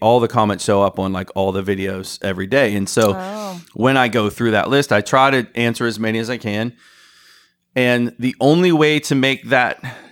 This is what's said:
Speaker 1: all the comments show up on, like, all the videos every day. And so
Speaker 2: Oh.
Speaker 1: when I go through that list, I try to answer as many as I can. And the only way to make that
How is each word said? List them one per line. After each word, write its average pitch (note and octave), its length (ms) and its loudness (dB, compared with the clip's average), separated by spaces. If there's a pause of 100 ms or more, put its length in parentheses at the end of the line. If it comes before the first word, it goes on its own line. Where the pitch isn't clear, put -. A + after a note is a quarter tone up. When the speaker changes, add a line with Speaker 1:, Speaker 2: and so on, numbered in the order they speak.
Speaker 1:
all A#2 180 4
the A2+ 80 0
comments G#2 340 0
show G2+ 200 2
up G2 160 0
on, F#2+ 160 -4
like, F#2 200 -8
all F#2+ 160 0
the F#2+ 120 -4
videos F#2+ 600 -6
every F#2+ 240 -4
day. A2+ 300 0
And G2 120 -2
so A2 280 2
Speaker 2:
Oh. F#3+ 440 -10 (120)
Speaker 1:
when C3 240 2
I B2 120 2
go G#2+ 200 0
through A#2 220 -2
that G#2 180 0
list, C#3 240 2
I G#2 80 2
try C3+ 300 2
to B2+ 160 0 (100)
answer A#2+ 300 0
as G#2+ 120 -4
many A2 200 -2
as A2+ 100 -6
I B2 80 -6
can. A2 380 -6 (1000)
And B2 440 0
the B2 220 -4
only F3 300 4
way D3+ 300 4
to - 140 -2
make C3 340 0
that B2 340 0 (300)